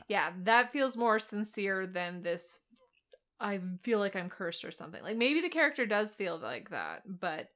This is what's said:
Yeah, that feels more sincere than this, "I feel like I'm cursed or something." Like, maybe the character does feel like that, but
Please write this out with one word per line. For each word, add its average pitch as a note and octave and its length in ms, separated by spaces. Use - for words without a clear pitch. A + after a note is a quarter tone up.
Yeah, E3+ 220
that A#3 280
feels C4+ 240
more A3+ 220
sincere G3+ 680
than F3+ 340
this, E3+ 380
"I G3+ 180
feel A#3 180
like G3 160
I'm F3+ 160
cursed - 340
or E3 60
something." - 320
Like, G#3+ 140
maybe C#4 240
the F4 80
character D4+ 380
does G#3 280
feel E3+ 240
like B2 320
that, E2 360
but F3 500